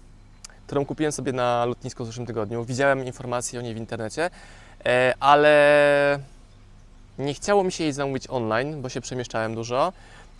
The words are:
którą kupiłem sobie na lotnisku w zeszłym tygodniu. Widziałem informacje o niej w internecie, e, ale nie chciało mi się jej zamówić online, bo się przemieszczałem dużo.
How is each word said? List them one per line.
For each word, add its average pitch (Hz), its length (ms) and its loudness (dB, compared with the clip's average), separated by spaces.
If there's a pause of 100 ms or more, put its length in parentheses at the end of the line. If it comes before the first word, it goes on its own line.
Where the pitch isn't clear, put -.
(680)
którą 143 180 -2
kupiłem 151 260 -2
sobie 135 220 -6
na 120 320 0
lotnisku 123 380 -6
w 117 40 -8
zeszłym 117 180 -10
tygodniu. 117 400 -4
Widziałem 135 400 0
informacje 123 540 -6
o - 20 -8
niej 117 120 -8
w 107 40 -8
internecie, 113 520 -6 (560)
e, 123 340 4
ale 147 1000 6 (1000)
nie 139 140 -2
chciało 202 300 0
mi 185 80 0
się 170 120 -6
jej 151 100 0
zamówić 139 360 -4
online, 127 520 -2
bo 127 80 -8
się 127 120 -8
przemieszczałem 113 540 -6
dużo. 123 380 -2 (460)